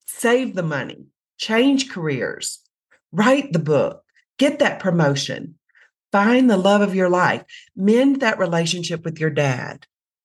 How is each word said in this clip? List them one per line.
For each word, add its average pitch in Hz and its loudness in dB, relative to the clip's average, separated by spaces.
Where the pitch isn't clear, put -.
save 233 -2
the 185 -4
money, 139 -6
change 262 0
careers, 139 -6
write 254 2
the 170 0
book, 143 0
get 277 2
that 247 0
promotion, 156 -2
find 240 4
the 214 4
love 202 4
of 190 0
your 185 2
life, 175 0
mend 247 2
that 226 -2
relationship 170 -4
with 160 -8
your 160 0
dad. 139 -4